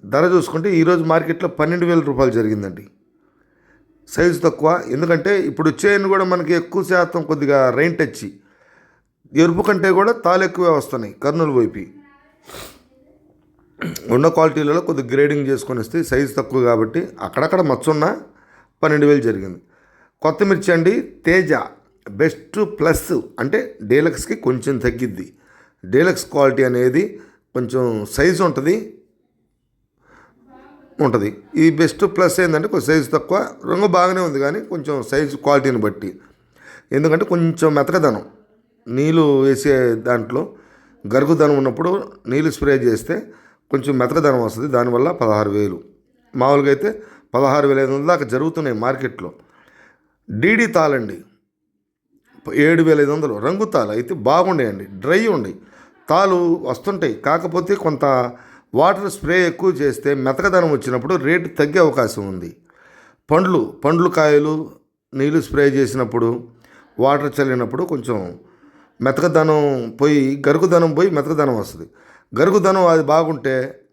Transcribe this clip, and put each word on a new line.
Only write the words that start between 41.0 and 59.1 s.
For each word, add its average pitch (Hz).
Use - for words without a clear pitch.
గరుగుదనం 147
ఉన్నప్పుడు 151
నీళ్ళు 151
స్ప్రే 139
చేస్తే 120
కొంచెం 139
మెతకదనం 139
వస్తుంది, 113
దానివల్ల 123
పదహారు 104
వేలు. 95
మామూలుగా 143
అయితే 196
పదహారు 139
వేల 135
ఐదు 131
వందలు 143
దాకా 143
జరుగుతున్నాయి 151
మార్కెట్లో. 123
డీడీ 202
తాళండి, 123
ఏడు 165
వేల 151
ఐదు 147
వందలు 139
రంగు 202
తాళ 107
అయితే 123
బాగుండేయండి, 143
డ్రై 180
ఉండి 101
తాళ్ళు 180
వస్తుంటాయి. 165
కాకపోతే 170
కొంత 147
వాటర్ 190